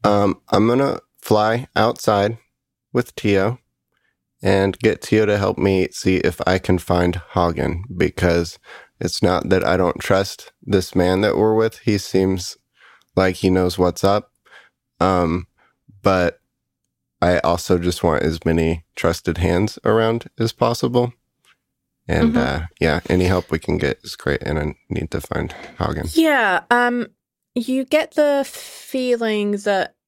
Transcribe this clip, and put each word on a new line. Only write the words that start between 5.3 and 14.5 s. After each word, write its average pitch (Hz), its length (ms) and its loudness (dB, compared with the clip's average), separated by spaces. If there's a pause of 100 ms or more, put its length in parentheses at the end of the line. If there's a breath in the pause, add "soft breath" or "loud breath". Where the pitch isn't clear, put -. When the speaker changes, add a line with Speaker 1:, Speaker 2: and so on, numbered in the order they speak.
Speaker 1:
help 98 180 0
me 95 340 2
see - 280 0
if - 280 -2
I 92 120 2
can 92 200 0
find 87 420 0 (120)
Hagen, 85 520 -2 (120)
because 85 640 -2 (420 loud breath)
it's - 220 -6
not 90 260 0
that 95 160 2
I 90 140 2
don't 90 200 0
trust - 540 -2 (100)
this 92 320 0
man 92 280 2
that 107 160 2
we're 110 160 2
with. 110 240 0
He 104 180 0
seems 95 600 -2 (580 soft breath)
like 92 200 2
he - 120 2
knows 92 300 2
what's 90 260 0
up. 101 260 2 (680 loud breath)